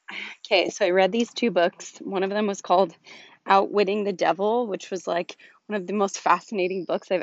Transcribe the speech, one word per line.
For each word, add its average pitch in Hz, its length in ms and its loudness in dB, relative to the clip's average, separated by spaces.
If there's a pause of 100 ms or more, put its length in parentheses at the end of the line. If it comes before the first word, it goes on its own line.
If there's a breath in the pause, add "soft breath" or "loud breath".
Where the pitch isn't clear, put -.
(440 loud breath)
okay, 190 240 2
so - 160 -2
I 180 60 2
read 190 220 4
these 233 200 -2
two 233 200 0
books. - 480 0
One 190 240 -4
of 190 60 -2
them 208 180 0
was 196 120 -6
called 180 320 2 (540 loud breath)
Outwitting 196 560 2
the 196 100 -4
Devil, 196 540 0
which 190 240 -8
was, 185 160 -8
like, 175 300 -4 (320 loud breath)
one 208 120 -4
of 175 60 -8
the 190 60 -6
most 196 260 -2
fascinating 180 680 0
books 190 260 -4
I've 175 100 0